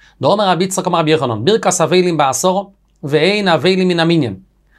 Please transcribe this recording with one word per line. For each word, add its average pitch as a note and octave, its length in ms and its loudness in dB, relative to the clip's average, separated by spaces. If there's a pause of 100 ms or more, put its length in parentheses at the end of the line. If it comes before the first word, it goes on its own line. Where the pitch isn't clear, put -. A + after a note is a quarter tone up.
(220)
דא C3 100 2
אמר G#3 160 0
רבי F3+ 160 0
יצחק, F#3 220 -4
אמר F3+ 120 0
רבי D#3 120 0
יוחנן, B2 340 -2
ברכת G3 360 0
אבלים E3+ 360 0
בעשרה, E3 460 0 (400)
ואין F3 460 0
אבלים F3+ 400 2
מן F3 120 0
המנין. D#3+ 360 0 (420)